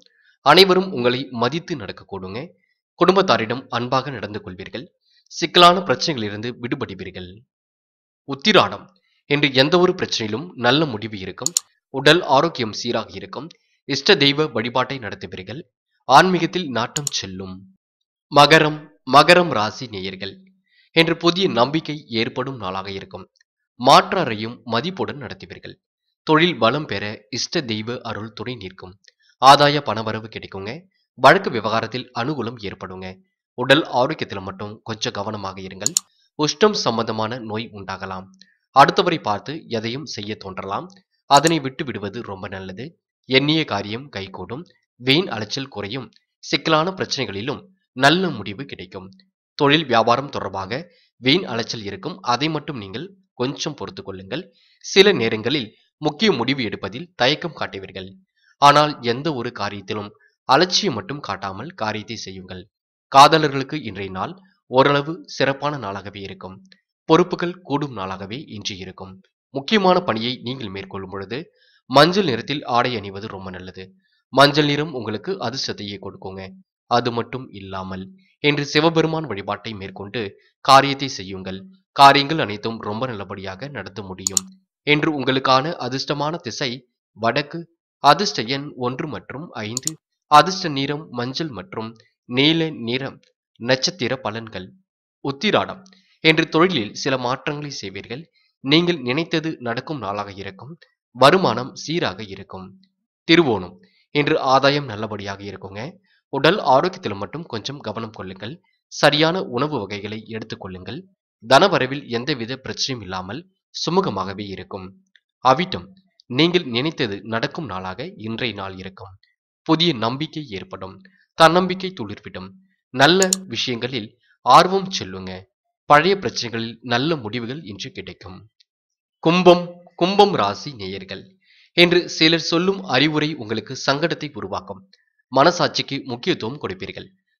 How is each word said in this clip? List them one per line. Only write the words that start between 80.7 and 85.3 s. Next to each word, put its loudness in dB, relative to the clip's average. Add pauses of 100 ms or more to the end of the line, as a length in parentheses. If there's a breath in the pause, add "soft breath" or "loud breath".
செய்யுங்கள். -10 (360)
காரியங்கள் 6
அனைத்தும் -6
ரொம்ப -4
நல்லபடியாக -10
நடத்த -12
முடியும். -4 (440)
இன்று 2
உங்களுக்கான 2